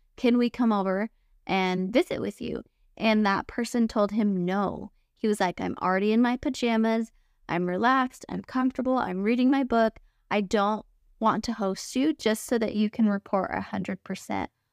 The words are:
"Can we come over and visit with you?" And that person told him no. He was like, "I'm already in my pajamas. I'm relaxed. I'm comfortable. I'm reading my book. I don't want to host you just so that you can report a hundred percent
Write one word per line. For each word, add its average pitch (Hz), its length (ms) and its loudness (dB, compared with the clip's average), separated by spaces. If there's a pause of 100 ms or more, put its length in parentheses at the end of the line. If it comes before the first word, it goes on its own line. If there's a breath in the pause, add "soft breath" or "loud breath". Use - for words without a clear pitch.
(160)
"Can 240 220 2
we 240 120 2
come 233 220 0
over 196 380 0 (360)
and 185 480 0
visit - 280 2
with - 200 -8
you?" - 220 -8 (340)
And 214 280 4
that 196 200 0
person 233 420 -2
told 208 240 0
him 202 340 0
no. 196 460 -2 (260)
He 220 100 -2
was 208 120 2
like, 180 200 0
"I'm 180 220 -4
already 190 300 2
in 226 100 4
my 247 160 2
pajamas. 226 720 0 (360)
I'm 180 200 -2
relaxed. 247 640 0
I'm 190 120 -6
comfortable. 254 560 -2
I'm 185 240 -2
reading 247 300 4
my 277 120 2
book. 226 360 2 (320)
I 208 100 2
don't 202 440 0 (340)
want 220 240 2
to 233 100 -4
host 196 420 -4
you 294 180 2
just - 320 -2
so 240 120 0
that - 180 -2
you 208 140 2
can 220 200 2
report 196 440 -2
a 190 80 -4
hundred 190 420 -8
percent - 460 -6 (240)